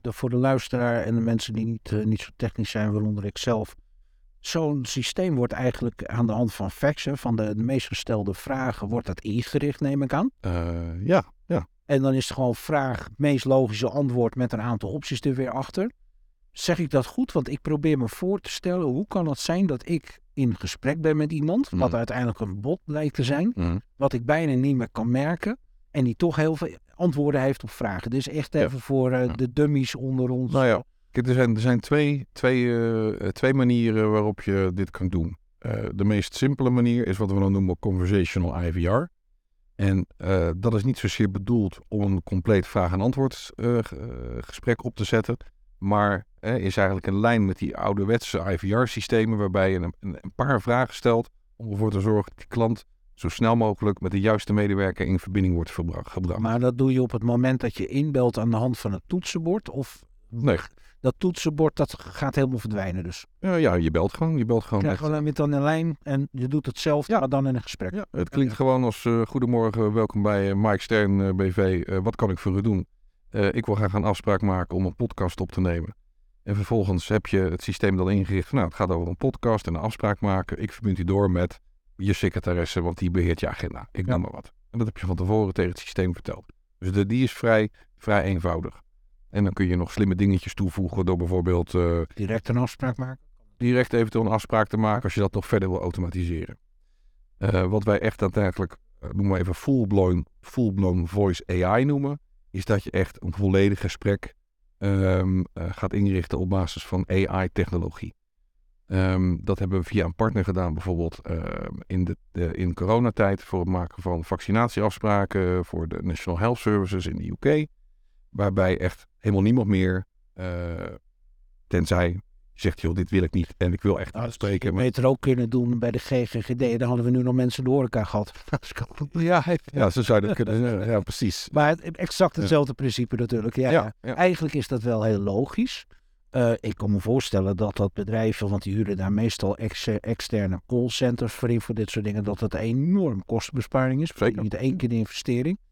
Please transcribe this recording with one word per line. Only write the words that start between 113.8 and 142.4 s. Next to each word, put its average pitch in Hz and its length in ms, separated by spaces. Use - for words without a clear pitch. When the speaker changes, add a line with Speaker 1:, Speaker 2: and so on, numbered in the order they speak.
Speaker 2:
van 87 220
vaccinatieafspraken 101 1400
voor 82 220
de 82 140
National 87 380
Health 117 180
Services 98 500
in - 80
de 80 100
U 80 140
K. 151 280
Waarbij 95 500
echt - 280
helemaal 98 260
niemand 110 240
meer, 92 380
eh, 87 400
tenzij 87 440
je - 80
zegt, 92 200
"Joh, 85 140
dit 90 140
wil 95 140
ik 82 100
niet 87 240
en 90 160
ik - 80
wil 101 180
echt - 140
Speaker 1:
Nou, 113 120
dat 113 80
Speaker 2:
afspreken 101 360
Speaker 1:
had 90 80
je 113 60
Speaker 2:
met" 127 100
Speaker 1:
beter 131 160
ook 135 120
kunnen 123 280
doen 120 300
bij 117 120
de 120 80
G - 80
G 123 220
G 117 260
D. 120 240
Dan 120 80
hadden 120 180
we 123 60
nu 127 120
nog 123 100
mensen 127 300
in 127 60
de 135 60
horeca 123 280
gehad. 104 280
<laughs> - 320
Speaker 2:
Ja, 165 320
ja, 127 260
zo 123 120
zou 107 200
je 104 60
dat 202 80
kunnen 110 240
zeggen. 113 320
Ja, 107 80
precies. - 520
Speaker 1:
Maar 147 180
het, 165 280
exact 180 380
Speaker 2:
Ja. 160 60
Speaker 1:
hetzelfde 147 320
principe 120 420
natuurlijk. 117 400
Ja, 127 160
Speaker 2:
Ja, 165 120
Speaker 1:
ja. 107 180
Speaker 2:
ja. 123 140
Speaker 1:
Eigenlijk 170 380
is 139 140
dat 123 140
wel 113 220
heel 110 160
logisch. 110 640
Eh, 120 300
ik 113 160
kan 104 160
me 101 80
voorstellen 101 580
dat 104 180
dat 98 180
bedrijven, 107 560
want 101 140
die 98 120
huren 101 220
daar 95 140
meestal 104 460
ex-, - 300
externe 104 800
callcenters 123 640
voor 117 160
in 117 120
voor 117 140
dit 107 140
soort 107 160
dingen, 104 180
dat 101 160
dat 110 140